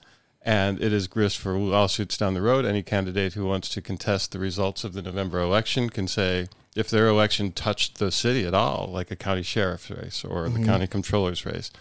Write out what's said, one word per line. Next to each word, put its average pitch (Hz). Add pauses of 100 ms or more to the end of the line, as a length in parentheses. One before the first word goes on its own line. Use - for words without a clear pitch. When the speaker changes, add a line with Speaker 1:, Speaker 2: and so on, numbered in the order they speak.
(460)
Speaker 1:
And 98
it 107
is 101
grist 104
for 95
lawsuits 101
down 95
the 92
road. 123
Any 101
candidate 95
who 98
wants 95
to 98
contest 95
the 98
results 95
of 95
the 95
November 90
election 110
can 98
say, 92 (280)
if 110
their 113
election 107
touched -
the 98
city 120
at 87
all, 98
like 90
a 90
county 95
sheriff's 90
race 90
or 87
the 120
Speaker 2:
Mm-hmm. 113
Speaker 1:
county 95
controller's 95
race, - (100)